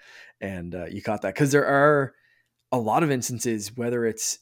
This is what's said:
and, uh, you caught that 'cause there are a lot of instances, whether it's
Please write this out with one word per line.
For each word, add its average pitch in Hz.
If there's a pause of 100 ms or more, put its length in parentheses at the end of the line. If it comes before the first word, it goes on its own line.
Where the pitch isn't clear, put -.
(420)
and, 90
uh, 87
you 101
caught 107
that 95
'cause 143
there 143
are 139 (560)
a 127
lot 120
of 151
instances, 117
whether 120
it's -